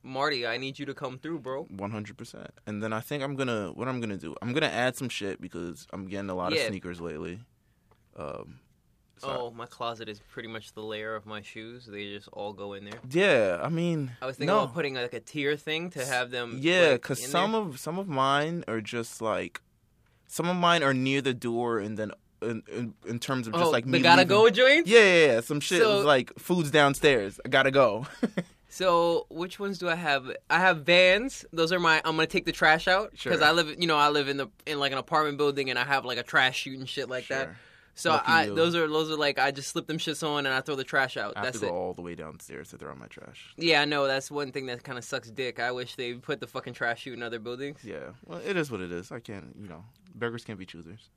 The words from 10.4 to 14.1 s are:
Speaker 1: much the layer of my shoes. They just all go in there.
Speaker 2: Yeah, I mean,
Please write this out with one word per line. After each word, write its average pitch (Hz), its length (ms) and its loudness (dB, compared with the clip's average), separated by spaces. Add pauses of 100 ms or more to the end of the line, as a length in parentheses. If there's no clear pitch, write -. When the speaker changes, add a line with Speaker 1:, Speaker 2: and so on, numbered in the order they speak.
Speaker 1:
much 110 240 -12
the 110 100 -14
layer 107 360 -8
of 104 80 -12
my 107 160 -12
shoes. 117 440 -16
They 101 300 -10
just 101 160 -16
all 104 220 -10
go 101 180 -10
in 98 140 -12
there. 107 140 -14 (120)
Speaker 2:
Yeah, 131 500 4
I 113 60 -4
mean, 160 540 -2